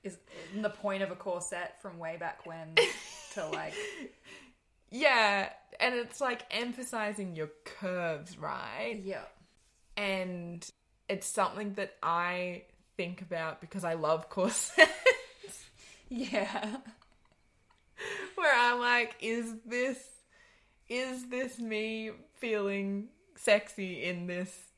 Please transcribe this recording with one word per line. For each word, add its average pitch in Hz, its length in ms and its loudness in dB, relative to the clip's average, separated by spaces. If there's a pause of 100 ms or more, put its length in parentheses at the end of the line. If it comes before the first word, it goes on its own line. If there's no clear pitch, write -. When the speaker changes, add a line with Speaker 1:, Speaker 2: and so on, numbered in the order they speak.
Speaker 1:
Is 190 140 -10 (440)
the 208 80 2
point 196 340 -2
of 190 80 -2
a 185 40 -6
corset 180 680 -4
from 175 180 -12
way 165 180 -6
back - 280 -6
when 165 300 -6 (280)
Speaker 2:
<laughs> - 300 -14
Speaker 1:
to, 180 160 -4
like, - 240 -4 (1160)
Speaker 2:
Yeah, 220 580 4 (320)
and 247 140 4
it's, 240 260 -4
like, 247 300 -2
emphasizing 214 840 -4
your 156 140 -4 (160)
curves, 170 720 -4
right? 147 680 -6
Speaker 1:
Yeah. 185 200 -6 (760)
Speaker 2:
And 180 680 -4 (440)
it's 190 180 -2
something 202 460 0
that 202 280 -6
I 175 600 0 (320)
think 175 260 -4
about 165 380 -4
because 170 240 -8
I 165 120 0
love 160 340 2
corsets. 226 580 8
<laughs> - 1200 0
Speaker 1:
Yeah. 214 680 -2 (1600)
Speaker 2:
Where 320 200 6
I'm 240 240 6
like, 240 420 4
"Is 226 340 -2 (100)
this, 247 320 0 (920)
is 254 400 -4
this 254 280 -4
me 220 540 -4 (240)
feeling 202 720 0 (280)
sexy 190 680 2
in 175 240 -4
this 180 260 -4 (240)